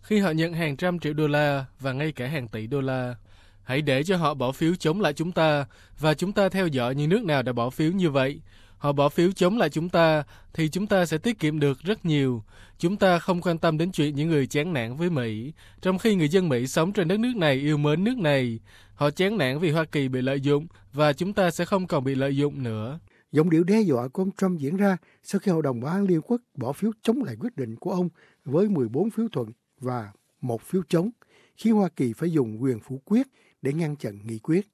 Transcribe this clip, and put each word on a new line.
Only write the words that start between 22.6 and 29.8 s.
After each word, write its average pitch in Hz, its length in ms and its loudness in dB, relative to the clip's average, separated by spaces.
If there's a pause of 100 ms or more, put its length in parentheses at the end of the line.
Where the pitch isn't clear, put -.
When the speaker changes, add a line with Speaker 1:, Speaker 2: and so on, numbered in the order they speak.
Speaker 1:
nữa. 117 360 -6 (320)
Speaker 2:
Giọng 156 180 4
điệu 165 140 4
đe 208 180 4
dọa 131 260 2
của 190 140 -6
ông 190 100 -2
Trump 180 280 -2
diễn 143 180 -2
ra 196 200 2 (260)
sau - 160 -4
khi 196 120 0
Hội 160 100 2
đồng 127 200 -2
Bảo 147 120 -4
an 202 100 0
Liên 185 140 2
Hợp 156 100 -2
Quốc 240 140 -2 (160)
bỏ 127 160 -4
phiếu 220 180 -2 (100)
chống 240 220 0
lại 127 160 -6
quyết 196 180 -8
định 113 180 -6
của - 160 -8
ông 180 180 -2 (360)
với 175 240 2
mười 135 200 0
bốn 165 200 -2
phiếu 226 220 -4
thuận 117 200 -4 (280)
và 123 320 -6 (300)